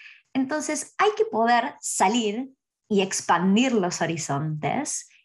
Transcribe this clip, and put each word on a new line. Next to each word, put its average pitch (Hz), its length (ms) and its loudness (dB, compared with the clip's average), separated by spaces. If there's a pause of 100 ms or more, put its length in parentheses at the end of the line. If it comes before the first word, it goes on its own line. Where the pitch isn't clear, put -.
(340)
Entonces, 294 640 -4
hay 403 180 4
que 440 80 2
poder 233 560 2
salir 220 680 0 (380)
y 196 120 4
expandir 190 720 2
los 180 280 0
horizontes 156 1080 -4 (160)